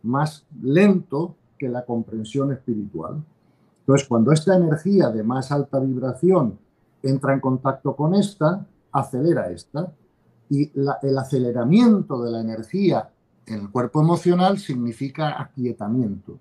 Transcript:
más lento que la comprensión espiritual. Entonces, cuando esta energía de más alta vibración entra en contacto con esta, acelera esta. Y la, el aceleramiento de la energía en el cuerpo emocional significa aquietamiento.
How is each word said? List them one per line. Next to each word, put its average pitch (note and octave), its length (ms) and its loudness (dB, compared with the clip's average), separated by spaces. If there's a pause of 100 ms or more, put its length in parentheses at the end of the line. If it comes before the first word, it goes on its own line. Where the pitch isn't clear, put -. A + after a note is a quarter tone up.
más C#3 420 -2 (180)
lento F3 720 2 (220)
que C3+ 100 -6
la A#2+ 160 -6
comprensión A#2 680 -4
espiritual. G#2+ 720 -8 (580)
Entonces, C#3 280 2
cuando A#2 240 4
esta F#3 240 4
energía E3 540 2
de A2 120 -4
más B2+ 300 -2
alta C#3 260 -2
vibración C3 800 0 (440)
entra C3+ 320 0
en C3+ 60 -2
contacto C3 540 -2
con D#3 200 0
esta, G3 520 0 (240)
acelera C3+ 600 0
esta. D3+ 420 -10 (580)
Y C#3+ 240 0
la, C#3 280 -4
el C3+ 140 0
aceleramiento C3+ 1040 2
de A#2 100 -4
la A2+ 80 -6
energía A2+ 680 -2 (360)
en A2 140 -6
el G2+ 100 -10
cuerpo B2 320 0
emocional F3+ 560 2
significa C3+ 840 -6
aquietamiento. A2 1000 -6